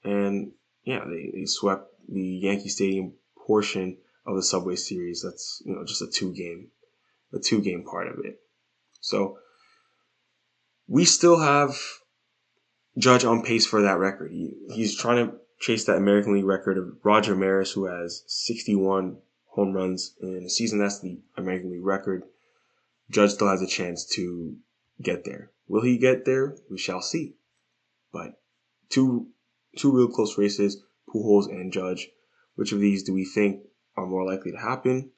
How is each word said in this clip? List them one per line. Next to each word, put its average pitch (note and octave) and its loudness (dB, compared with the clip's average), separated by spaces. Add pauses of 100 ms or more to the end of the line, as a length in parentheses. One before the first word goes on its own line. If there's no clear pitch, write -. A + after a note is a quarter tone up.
And, G2+ 0 (320)
yeah, B2 -4
they, - -8
they F#2 -8
swept - -2 (200)
the F#2+ -4
Yankee G2 -2
Stadium F#2+ -2 (320)
portion G2 0 (300)
of F#2+ -2
the F#2 0
Subway F2+ -2
Series. F2 -8
That's, - -12
you F#2+ -6
know, F2 -10
just - -6
a E2 -8
two-game, F2 -8 (640)
a - -6
two-game G2 -2
part F2+ -8
of - -12
it. - -12 (640)
So G2+ -2 (1500)
we C#3+ 4
still E3+ 8
have C#3+ 2 (1200)
Judge B2+ 6
on A#2 2
pace A2+ 0
for G#2+ 2
that G2 4
record. F#2+ -2
He, E2+ -8 (180)
he's A2 -4
trying A#2+ 2
to - -8 (240)
chase A2+ -2
that G2 4
American G2+ 4
League G2 2
record F#2+ 0
of F2+ -6
Roger G#2 4
Maris, F#2+ 2
who G2 -4
has F2 -8
sixty-one F#2+ 0 (300)
home F#2+ 0
runs F#2 -4
in F#2 -8
a F2 -10
season. G#2+ -2
That's G2+ 0
the - -10 (160)
American F#2 -6
League F2 -10
record. F#2+ -2 (840)
Judge G#2 6
still G2+ 2
has F#2+ 2
a F#2 -4
chance F2 -6 (100)
to F2 -8 (440)
get - -4
there. - -14 (180)
Will G#2+ 2
he B2 4
get B2+ 4
there? C3+ 0 (140)
We F#2+ -10
shall F#2 -6
see. - -6 (760)
But - -12 (500)
two, B2+ 2 (480)
two C#3 4
real B2 8
close A2 0
races, G2+ 0 (260)
Pujols G#2 4
and F#2 -10
Judge. F#2 -6 (460)
Which G#2 -4
of G#2 0
these G2+ 4
do F#2+ -2
we F#2+ 0
think G2+ 0 (340)
are F#2 -6
more F#2 -2
likely F#2+ -6
to - -14
happen? B2+ -2